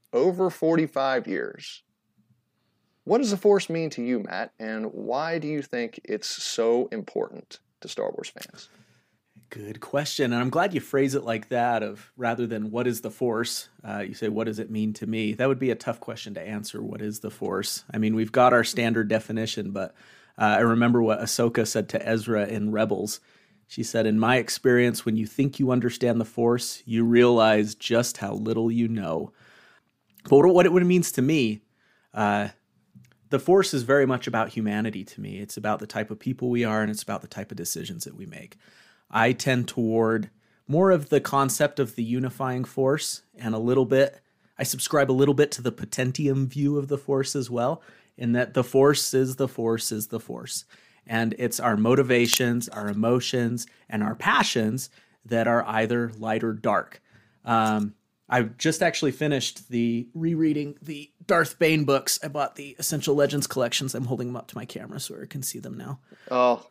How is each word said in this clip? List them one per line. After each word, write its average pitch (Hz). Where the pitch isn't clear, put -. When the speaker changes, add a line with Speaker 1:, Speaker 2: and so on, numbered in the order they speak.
Speaker 1:
over 175
forty-five 143
years. -
What 196
does 254
the 202
Force 202
mean 165
to -
you, 240
Matt, 92
and 110
why 135
do 151
you 147
think 120
it's 107
so 117
important -
to -
Star -
Wars -
fans? -
Speaker 2:
Good 107
question, 139
and 120
I'm 127
glad 175
you 143
phrase 135
it 139
like 113
that, 120
of 104
rather 120
than 107
"What 120
is 117
the 110
Force?" 117
uh, 104
you 98
say, 113
"What 107
does 107
it 107
mean 107
to 107
me?" 107
That 123
would 131
be 131
a 113
tough -
question 110
to 87
answer, 104
"What 107
is 107
the 107
Force?" 98
I 110
mean, 110
we've 110
got 123
our 117
standard 113
definition, 110
but, 98
uh, -
I 104
remember 117
what 110
Ahsoka 117
said 107
to -
Ezra 110
in 104
Rebels. 107
She -
said, 110
"In 107
my 113
experience, 123
when 110
you 110
think 139
you 131
understand 120
the 110
Force, 120
you 113
realize 113
just -
how 101
little 113
you 117
know." 85
But 143
what, 180
what 180
it 180
means 180
to 127
me, 127
uh, 104
the 139
Force 190
is 131
very 135
much 127
about 113
humanity 107
to -
me. 101
It's 104
about 104
the 107
type 107
of 107
people 127
we 120
are, 107
and 107
it's 107
about -
the -
type -
of 101
decisions 87
that -
we 95
make. -
I 113
tend 127
toward 113
more 175
of 156
the 147
concept 139
of 131
the 120
unifying 127
force, 139
and 113
a 110
little 123
bit, 135
I -
subscribe 135
a -
little 139
bit 143
to -
the 120
Potentium 135
view 143
of 139
the 143
Force 135
as 120
well, 123
in 120
that 123
the 127
Force 139
is 131
the 131
Force 113
is 107
the 113
Force. -
And 113
it's 120
our 117
motivations, 120
our 104
emotions, 117
and 107
our 110
passions 131
that 113
are 117
either 113
light 110
or 110
dark. 110
Um, 110
I 123
just 156
actually 156
finished 147
the 117
rereading 156
the 147
Darth 165
Bane 160
books. 165
I 156
bought 143
the 143
Essential 147
Legends 143
collections. 131
I'm 127
holding 123
them 120
up 113
to -
my 107
camera -
so -
I -
can 139
see -
them -
now. 127
Speaker 1:
Oh, 123